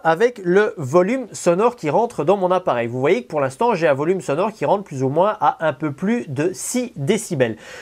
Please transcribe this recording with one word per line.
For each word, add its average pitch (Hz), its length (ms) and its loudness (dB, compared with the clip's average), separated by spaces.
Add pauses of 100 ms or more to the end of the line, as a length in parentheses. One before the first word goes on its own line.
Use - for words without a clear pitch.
avec 202 400 2
le 185 340 2
volume 185 540 2
sonore 190 460 0
qui 151 140 -4
rentre 190 340 0
dans 190 120 4
mon 180 140 0
appareil. 135 380 0
Vous 123 100 -6
voyez 180 240 2
que - 60 -20
pour 151 120 -2
l'instant, 202 340 0
j'ai 165 120 0
un 143 80 4
volume 160 260 0
sonore 170 320 -2
qui - 120 -6
rentre 185 180 0
plus 135 220 -4
ou 131 60 0
moins 180 300 2
à 160 240 0
un 151 80 0
peu 151 200 -6
plus 214 360 -4
de 143 240 -2
six 240 440 -6
décibels. 139 600 0 (260)